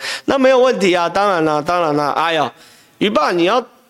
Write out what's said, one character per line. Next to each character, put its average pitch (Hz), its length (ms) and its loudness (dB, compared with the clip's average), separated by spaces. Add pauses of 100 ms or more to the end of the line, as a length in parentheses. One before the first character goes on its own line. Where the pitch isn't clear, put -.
(260)
那 269 120 0
没 262 120 4
有 262 100 4
问 247 200 2
题 185 140 2
啊， 170 160 0
当 196 200 0
然 170 140 0
啦， 151 180 0
当 175 200 -2
然 151 140 0
啦。 147 160 -2
哎 165 220 -2
呦， 143 160 0 (500)
鱼 202 100 0
爸， 262 220 0
你 175 140 0
要 240 200 0 (240)